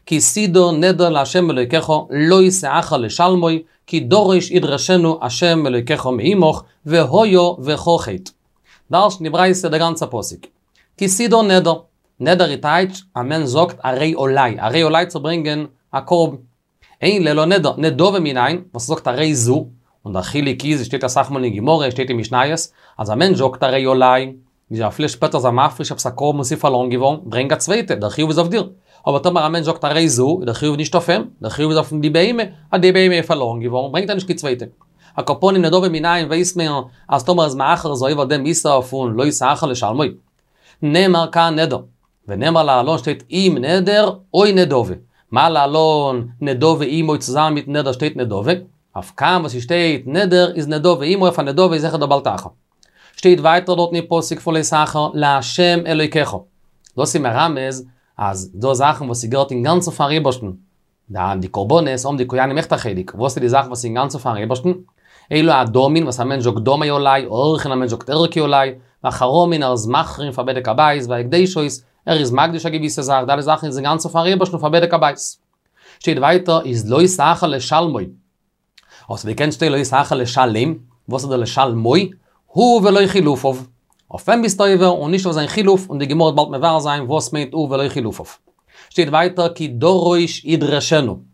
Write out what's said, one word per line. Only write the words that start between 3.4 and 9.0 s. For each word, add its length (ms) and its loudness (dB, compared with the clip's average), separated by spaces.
כי 120 -2
דורש 520 2
ידרשנו 720 2
השם 460 0
אלוהיך 380 -2
מעמך, 560 2
והויו 680 4
וכו 340 0
חטא. 340 -8
דארשט 280 2